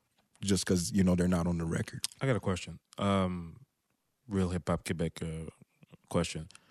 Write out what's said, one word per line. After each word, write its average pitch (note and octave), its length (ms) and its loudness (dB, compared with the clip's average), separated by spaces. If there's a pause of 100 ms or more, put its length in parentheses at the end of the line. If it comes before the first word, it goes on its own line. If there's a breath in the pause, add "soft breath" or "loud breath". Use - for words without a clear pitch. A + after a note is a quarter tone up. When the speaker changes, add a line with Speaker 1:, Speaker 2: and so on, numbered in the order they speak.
(400)
Speaker 1:
just F#2+ 240 2
'cause, F2+ 260 2
you G2 140 4
know, F2+ 100 6
they're F2+ 140 4
not F2 180 2
on F2 120 2
the E2 80 -2
record. - 340 -4 (220)
Speaker 2:
I C3+ 40 -2
got C3 100 2
a G2 40 -2
question. F2 380 -4 (180)
Um, F#2 600 -2 (680)
real F#2+ 220 0
Hip F2 220 -2
Hop E2+ 160 0
Quebec, E2 360 -2
uh, D#2+ 280 -6 (580)
question. E2 400 -2 (220 loud breath)